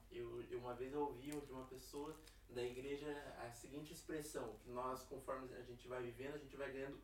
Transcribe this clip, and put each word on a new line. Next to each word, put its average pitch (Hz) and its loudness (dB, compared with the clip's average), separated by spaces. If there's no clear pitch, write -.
eu, 120 -2
eu 123 2
uma 123 0
vez 131 0
ouvi 143 4
de 139 0
uma 131 -2
pessoa 147 -2
da 120 2
igreja 139 2
a 120 -2
seguinte 151 -4
expressão, 151 0
que 120 -10
nós, 127 4
conforme 131 0
a 123 -4
gente 120 -6
vai 123 2
vivendo, 123 0
a 147 0
gente 135 -8
vai 135 2
ganhando 139 0